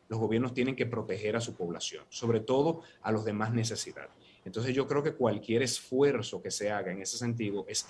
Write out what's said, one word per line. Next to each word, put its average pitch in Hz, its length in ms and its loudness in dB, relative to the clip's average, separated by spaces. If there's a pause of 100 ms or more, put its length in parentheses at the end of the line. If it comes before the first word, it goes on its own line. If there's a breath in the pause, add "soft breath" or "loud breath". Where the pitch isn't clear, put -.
los 110 100 -2
gobiernos 113 360 2
tienen 127 200 2
que 127 120 0
proteger 107 500 -2
a 117 40 2
su 107 140 -6
población, 82 540 -6
sobre 117 320 2
todo 143 400 2 (220 loud breath)
a 104 100 0
los 107 120 2
de 107 100 0
más 110 180 0
necesidad. 113 560 -2 (360 soft breath)
Entonces, 113 300 -2
yo 135 140 2
creo 143 140 2
que 151 100 0
cualquier 113 500 2
esfuerzo 127 800 2
que 95 80 -6
se 104 200 -2
haga 98 200 -2
en 95 120 -6
ese - 160 -6
sentido 113 500 -2
es - 220 -4